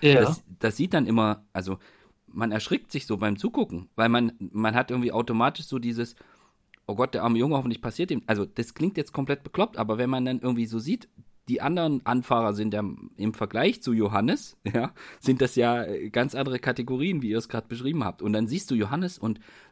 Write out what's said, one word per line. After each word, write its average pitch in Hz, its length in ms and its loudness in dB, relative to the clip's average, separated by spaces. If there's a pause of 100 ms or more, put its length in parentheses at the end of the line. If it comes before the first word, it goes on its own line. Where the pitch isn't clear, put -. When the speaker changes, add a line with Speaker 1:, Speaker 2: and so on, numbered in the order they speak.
Speaker 1:
Ja. 139 220 8
Speaker 2:
das, 147 200 2 (160)
das 110 180 0
sieht 185 180 0
dann 143 120 2
immer, 107 460 2
also 92 260 -6 (480)
man 113 240 -4
erschrickt - 400 -4
sich 139 160 -6
so 107 120 -2
beim 101 180 0
Zugucken, 98 580 -4
weil 113 140 2
man, 120 300 2
man 107 360 -2
hat 120 160 0
irgendwie 123 220 -2
automatisch 120 540 0
so 135 120 -6
dieses, 117 380 -4 (720)
"Oh 104 80 -6
Gott, 123 180 0
der 117 80 -2
arme 117 160 4
Junge, 143 180 2
hoffentlich 127 240 -2
passiert 160 300 -4
ihm", 135 160 -2
also 101 180 0
das - 300 -6
klingt 185 220 -2
jetzt 147 160 -6
komplett 139 320 -2
bekloppt, - 320 -2
aber 110 220 -2
wenn 123 120 0
man 131 140 0
dann 127 160 -2
irgendwie 117 260 0
so 110 140 -4
sieht, 165 280 -4 (400)
die - 120 -2
anderen 156 460 0
Anfahrer 120 480 2
sind 104 180 -2
ja 104 120 0 (320)
im 110 180 -2
Vergleich 117 480 0
zu 127 100 0
Johannes, 107 720 2
<laughs> 104 100 -2
ja, 120 180 -2 (280)
sind 131 200 2
das 127 160 2
ja, 120 280 4
äh, 98 260 -6
ganz 120 240 0
andere 135 240 -2
Kategorien, 131 640 -2
wie 110 80 -2
ihr 110 80 0
es 113 100 -4
gerade 113 180 -6
beschrieben 127 380 -2
habt. - 180 -6
Und 104 100 0
dann 107 140 2
siehst 156 240 -4
du 127 60 2
Johannes 143 420 -2
und 110 220 -4 (320)